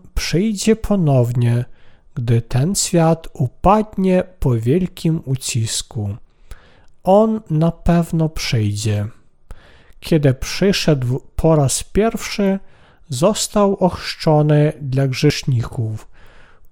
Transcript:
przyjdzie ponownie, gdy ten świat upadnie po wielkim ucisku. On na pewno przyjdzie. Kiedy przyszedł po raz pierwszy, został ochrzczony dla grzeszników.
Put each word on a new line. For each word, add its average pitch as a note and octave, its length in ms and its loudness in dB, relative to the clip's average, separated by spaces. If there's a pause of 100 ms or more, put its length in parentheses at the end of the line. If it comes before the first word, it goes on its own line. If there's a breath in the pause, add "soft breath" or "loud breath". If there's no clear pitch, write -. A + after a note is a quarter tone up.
(160)
przyjdzie G#3+ 600 0
ponownie, B2 920 0 (480 soft breath)
gdy A#2 280 0
ten D3+ 340 0
świat E3 580 0
upadnie F#3+ 920 0 (160)
po B2+ 160 0
wielkim D#3+ 720 -2
ucisku. A2+ 880 -6 (880 soft breath)
On G#3+ 460 4
na D#3+ 220 2
pewno E3 580 0
przyjdzie. G#2+ 760 -2 (920 soft breath)
Kiedy D3 340 2
przyszedł C#3 880 0 (140)
po D#3+ 200 2
raz C#3 280 0
pierwszy, G3+ 760 -2 (500 soft breath)
został G3+ 640 0
ochrzczony D3+ 1080 2
dla C3+ 260 -2
grzeszników. A#2+ 1000 -2 (640 soft breath)